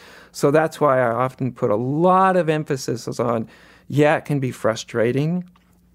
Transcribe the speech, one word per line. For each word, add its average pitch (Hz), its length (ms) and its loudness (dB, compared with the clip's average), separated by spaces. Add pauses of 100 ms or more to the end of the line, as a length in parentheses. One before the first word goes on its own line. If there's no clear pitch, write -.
(320)
So - 180 0
that's 160 300 2
why 135 200 4
I 120 100 2
often 127 420 -4
put 120 180 -4
a 104 60 2
lot 180 600 2
of 170 120 0
emphasis 147 600 -4 (100)
on, 117 300 -2 (400)
yeah, 147 280 2
it - 80 -6
can 143 140 -2
be 131 140 -4
frustrating, 120 920 -2 (500)